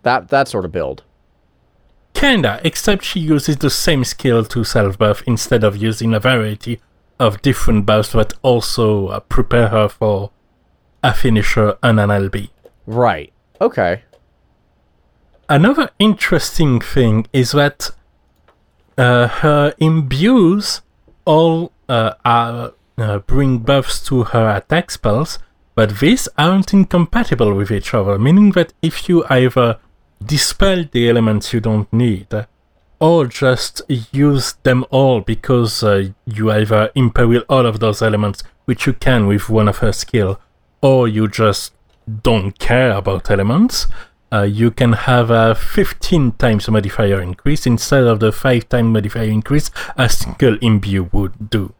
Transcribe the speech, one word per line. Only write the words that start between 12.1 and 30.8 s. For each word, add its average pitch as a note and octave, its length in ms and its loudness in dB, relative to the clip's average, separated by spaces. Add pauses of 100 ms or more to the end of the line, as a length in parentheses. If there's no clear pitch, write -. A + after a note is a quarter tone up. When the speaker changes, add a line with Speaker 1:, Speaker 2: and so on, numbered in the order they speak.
Speaker 2:
L G2 180 -2
B. - 220 -10 (360)
Speaker 1:
Right. G#2+ 460 -2 (280)
Okay. G2+ 420 -2 (1500)
Speaker 2:
Another A#3+ 500 2
interesting E3 800 0
thing A2+ 520 0
is B2+ 200 0
that, C#3+ 380 -2 (1040)
uh, B2 320 2
her D3 500 0
imbues D#3+ 1040 0 (420)
all, E3 480 2 (160)
uh, A2 260 0 (100)
are, A#2 480 -2 (260)
uh, G#2+ 220 -4
bring C3+ 380 2
buffs C3+ 480 -2
to B2 180 0
her A2 320 0
attack D#3 340 -4
spells, A#2+ 480 -4 (360)
but G#2 240 0
these G3 300 0 (100)
aren't F#3 340 2
incompatible E3+ 840 2
with G2 160 -2
each G2+ 240 -4
other, G2+ 240 0
meaning F3+ 340 4
that E3+ 200 0 (100)
if - 260 -4
you E3+ 220 2
either B2+ 480 2 (460)
dispel F3 680 0